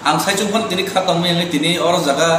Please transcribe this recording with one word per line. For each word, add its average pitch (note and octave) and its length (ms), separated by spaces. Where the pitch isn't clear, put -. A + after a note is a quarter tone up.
আং D#3 160
সাইচুং G3 320
ফান A3 180
তিনি F#3 140
খা F#3+ 180
তঙ্গ E3+ 240
ইয়াঙে E3+ 200
তিনি D3 320
অর E3+ 260
জাগা D3 360